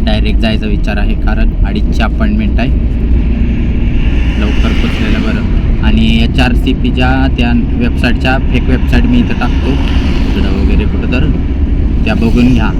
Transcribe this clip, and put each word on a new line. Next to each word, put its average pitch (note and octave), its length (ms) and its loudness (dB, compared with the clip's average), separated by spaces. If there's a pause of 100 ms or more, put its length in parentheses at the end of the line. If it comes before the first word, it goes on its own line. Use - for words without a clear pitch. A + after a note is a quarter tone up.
डायरेक्ट A2 360 0
जायचा A2 260 -2
विचार A2 320 -2
आहे, G#3 160 0
कारण - 520 0
अडीचची - 360 -2
अपॉइंटमेंट G#2+ 580 0
आहे, B2 100 0 (1700)
लवकर - 280 0
पोचलेलं A3+ 520 0
बरं. A3 440 0 (180)
आणि A2+ 400 2
एचआरसीपीच्या B2+ 1040 0 (100)
त्या A#2+ 180 0
वेबसाईटच्या, - 840 0
फेक - 260 0
वेबसाईट B2 400 2
मी A#2+ 140 2
इथं G#2+ 220 0
टाकतो, - 300 0
इकडं - 960 0
वगैरे - 180 2
कुठं, - 280 -2
तर - 140 0 (800)
त्या A2 80 0
बघून A2+ 400 2
घ्या. - 160 2 (100)